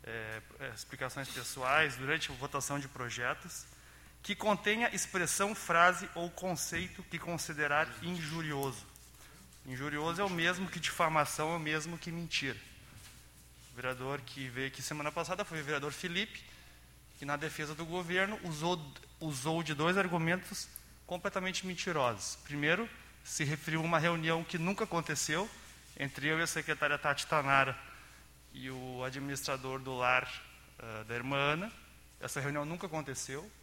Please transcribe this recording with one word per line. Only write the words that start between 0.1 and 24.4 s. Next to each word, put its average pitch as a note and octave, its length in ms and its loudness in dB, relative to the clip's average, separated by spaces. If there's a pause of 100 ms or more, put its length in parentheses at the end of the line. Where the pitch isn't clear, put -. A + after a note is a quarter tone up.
é, C#3 160 -6
explicações C3 540 -6
pessoais, C3 640 2
durante C3+ 340 0
a C#3 60 -6
votação C#3+ 420 -2
de C#3 120 -4
projetos, B2 760 -4 (560)
que G3+ 140 -2
contenha G#3+ 580 4
expressão, G3 600 2
frase F3 580 6
ou E3+ 160 0
conceito F3 760 -2
que - 140 -8
considerar D#3 720 2 (140)
injurioso. D#3 840 -2 (840)
Injurioso D3 540 -2
é - 20 4
o G3+ 60 2
mesmo F3 400 2
que F3 100 -6
difamação, D#3 720 4
é - 40 2
o - 20 0
mesmo D#3 380 -2
que E3+ 140 -6
mentira. D3+ 480 -2 (1120)
O B2 40 -18
vereador B2+ 460 -4
que C3 260 -10
veio B2+ 200 -4
aqui B2+ 120 -8
semana D3 320 -4
passada E3+ 320 -2
foi D#3+ 160 -6
o D3+ 40 -6
vereador C#3+ 280 -2
Felipe, F3+ 480 -4 (800)
que - 80 -10
na C#3+ 100 2
defesa D3+ 380 -4
do D#3 100 -6
governo F#3 600 0
usou, E3 360 0 (400)
usou D#3 440 0
de D#3 100 -2
dois E3 240 4
argumentos F3 720 2 (380)
completamente F#3 580 -2
mentirosos. D3+ 800 2
Primeiro, D#3 440 2 (360)
se - 200 -2
referiu D#3 380 0
a - 20 0
uma E3 140 4
reunião E3 460 4